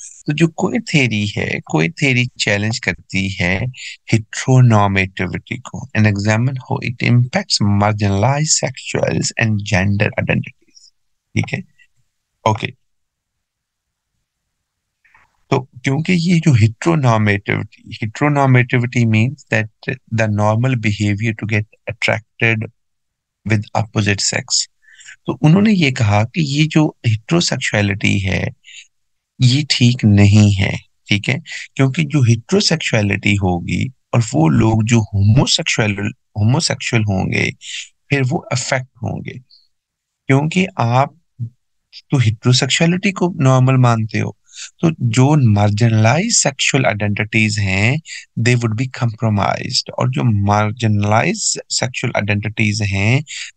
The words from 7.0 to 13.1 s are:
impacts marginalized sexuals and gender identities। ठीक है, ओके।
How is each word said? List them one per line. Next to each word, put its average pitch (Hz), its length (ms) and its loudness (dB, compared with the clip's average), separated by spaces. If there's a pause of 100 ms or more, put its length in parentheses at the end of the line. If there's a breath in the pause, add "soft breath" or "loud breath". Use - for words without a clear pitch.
impacts 123 500 0
marginalized 104 1000 0
sexuals 135 640 -4 (160)
and 110 120 0 (180)
gender 101 340 0
identities। - 880 -6 (420)
ठीक - 180 -2
है, 127 100 -8 (880 soft breath)
ओके। 110 180 -2 (2750 soft breath)